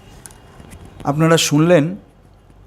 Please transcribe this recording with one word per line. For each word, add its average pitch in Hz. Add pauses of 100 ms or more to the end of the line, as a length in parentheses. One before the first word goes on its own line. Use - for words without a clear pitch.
(1040)
আপনারা 160
শুনলেন 160 (720)